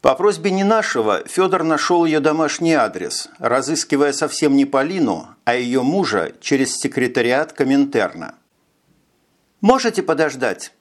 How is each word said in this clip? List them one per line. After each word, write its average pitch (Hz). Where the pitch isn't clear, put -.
По 131
просьбе 185
Ненашева 190
Федор 185
нашел 160
ее 156
домашний 156
адрес, 104
разыскивая 139
совсем 143
не 139
Полину, 139
а 123
ее 123
мужа 107
через 135
секретариат 127
Коминтерна. 135
«Можете 240
подождать?» 135